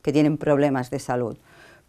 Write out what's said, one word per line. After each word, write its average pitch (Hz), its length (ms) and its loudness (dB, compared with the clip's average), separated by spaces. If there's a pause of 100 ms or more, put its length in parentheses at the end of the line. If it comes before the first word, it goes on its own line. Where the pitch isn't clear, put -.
que 147 120 -2
tienen 151 240 2
problemas 139 520 0
de 143 100 -6
salud? 123 380 -4 (520)